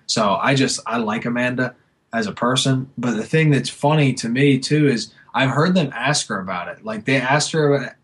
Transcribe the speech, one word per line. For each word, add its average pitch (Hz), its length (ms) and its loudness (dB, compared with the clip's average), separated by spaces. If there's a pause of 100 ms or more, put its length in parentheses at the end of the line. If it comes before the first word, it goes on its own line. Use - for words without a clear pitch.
So 104 280 2
I 113 200 0
just, 131 320 0
I 113 100 -4
like 113 300 -2
Amanda 123 480 -2 (360)
as 113 160 -2
a 95 60 -6
person. 131 640 0
But 117 200 -2
the 110 60 -4
thing 156 280 2
that's 135 180 2
funny 143 460 2
to 113 160 -6
me, 135 280 4
too, 151 280 2
is 117 260 0 (220)
I've 131 160 2
heard 180 240 2
them 151 200 2
ask 135 340 -2
her 104 100 -4
about 90 300 -6
it. 87 180 -14
Like, 107 180 -8
they 131 120 0
asked 135 360 0
her 143 520 0